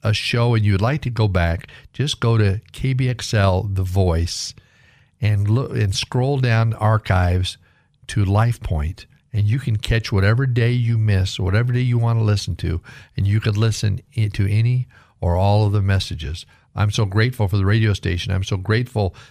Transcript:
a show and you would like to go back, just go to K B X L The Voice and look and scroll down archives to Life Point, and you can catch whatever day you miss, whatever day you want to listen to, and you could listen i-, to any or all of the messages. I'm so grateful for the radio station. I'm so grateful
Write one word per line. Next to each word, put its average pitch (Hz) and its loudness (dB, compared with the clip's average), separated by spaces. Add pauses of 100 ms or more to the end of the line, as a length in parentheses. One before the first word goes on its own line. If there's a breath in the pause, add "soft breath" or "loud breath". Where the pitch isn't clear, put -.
a 110 0
show 120 0
and 110 2
you 104 4
would 95 2
like 139 0
to 127 -4
go 110 0
back, 87 0 (240 loud breath)
just 143 -4
go 117 2
to 104 2 (120)
K 131 -2
B 127 0
X 120 -4
L 98 2
The 98 -2
Voice 90 -2 (640 soft breath)
and 104 0
look 117 0
and 104 -2
scroll 131 -2
down 117 2
archives 92 0 (500 soft breath)
to 104 0
Life 107 2
Point, 78 -6 (260 soft breath)
and 104 0
you 110 0
can 113 -2
catch - -2
whatever 107 4
day 123 2
you 117 0
miss, 98 2
whatever 107 0
day 123 0
you 123 2
want 117 2
to 113 2
listen 101 0
to, 87 -2 (360 loud breath)
and 95 0
you 107 2
could 107 -2
listen 107 0 (160)
i-, 110 0
to 98 -2
any 120 0 (340 loud breath)
or 87 0
all 101 2
of 101 0
the 104 0
messages. 90 -2 (320 soft breath)
I'm 104 0
so 110 -2
grateful 107 0
for 104 -2
the 98 0
radio 107 2
station. 90 -4
I'm 95 -2
so 104 -4
grateful 107 -4 (160 loud breath)